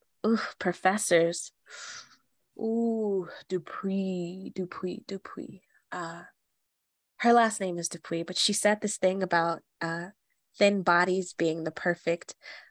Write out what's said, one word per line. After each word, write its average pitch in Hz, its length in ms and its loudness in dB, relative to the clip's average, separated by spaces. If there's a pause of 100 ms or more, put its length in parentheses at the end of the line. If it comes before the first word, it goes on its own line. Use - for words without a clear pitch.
(240)
ooh, 220 140 2 (220)
professors, 175 880 2 (1080)
ooh, 220 720 0 (200)
Dupuy, 190 1080 -4
Dupuy, 180 520 -6
Dupuy. - 560 -12 (280)
Uh, 170 320 -8 (960)
her 233 140 6
last 226 280 6
name 180 180 -4
is 170 100 -4
Dupuy, 170 340 -6
but 180 140 -8
she - 160 2
said 208 280 2
this 208 160 -4
thing 190 260 2
about, 170 400 2 (180)
uh, 170 300 -6 (460)
thin 202 260 4
bodies 180 500 2
being 165 320 -2
the 170 80 -4
perfect - 640 -2 (340)